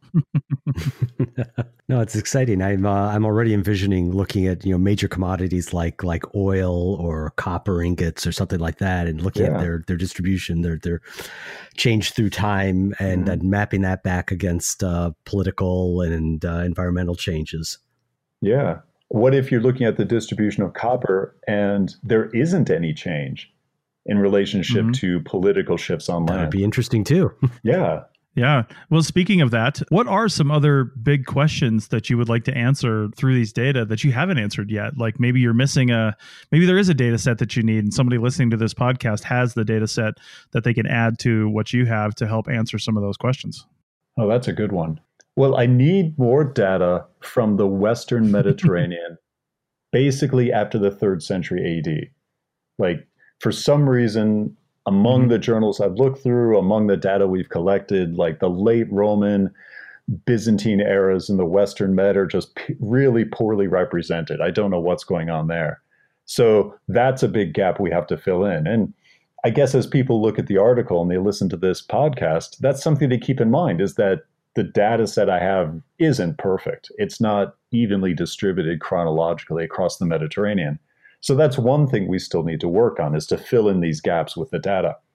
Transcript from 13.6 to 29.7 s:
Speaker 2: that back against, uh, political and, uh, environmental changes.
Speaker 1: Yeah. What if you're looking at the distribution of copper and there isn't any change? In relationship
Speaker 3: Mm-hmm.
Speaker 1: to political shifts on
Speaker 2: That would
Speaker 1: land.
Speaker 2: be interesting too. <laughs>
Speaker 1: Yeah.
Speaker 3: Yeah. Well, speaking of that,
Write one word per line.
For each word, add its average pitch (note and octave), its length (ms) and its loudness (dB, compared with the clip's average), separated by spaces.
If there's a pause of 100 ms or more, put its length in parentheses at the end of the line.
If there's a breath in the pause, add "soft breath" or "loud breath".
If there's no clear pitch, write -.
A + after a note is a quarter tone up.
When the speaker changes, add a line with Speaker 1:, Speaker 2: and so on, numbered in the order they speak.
Speaker 2:
that F#2 220 -2
back F2+ 260 -2
against, F2 520 -4
uh, E2+ 280 -2 (160)
political F2+ 720 -2
and, D#2+ 460 -2
uh, E2+ 180 -4
environmental F2 520 -2
changes. D#2+ 640 -8 (600)
Speaker 1:
Yeah. G#2 380 0 (300)
What B2+ 260 4
if C3+ 180 0
you're A#2+ 80 2
looking B2 260 2
at G#2+ 120 0
the G#2 80 2
distribution G#2+ 560 -2
of F2+ 100 -2
copper A2+ 640 -2 (100)
and G2+ 560 -2
there A2 280 2
isn't D3+ 400 0
any E2 240 0
change? D2 580 -8 (540)
In G#2 120 0
relationship G2 640 2
Speaker 3:
Mm-hmm. A2+ 100 0
Speaker 1:
to F2+ 280 -2
political F#2+ 560 0
shifts - 320 -6
on E2+ 180 -2
Speaker 2:
That F2 60 0
would F#2+ 80 -2
Speaker 1:
land. D#2 100 -2
Speaker 2:
be G2 140 0
interesting A2 400 0
too. D#3+ 280 2 (160)
<laughs> - 140 -8
Speaker 1:
Yeah. A2 400 0 (320)
Speaker 3:
Yeah. B2+ 280 2 (260 loud breath)
Well, D#3+ 140 4
speaking F3+ 400 2
of A#2+ 80 4
that, A#2 400 0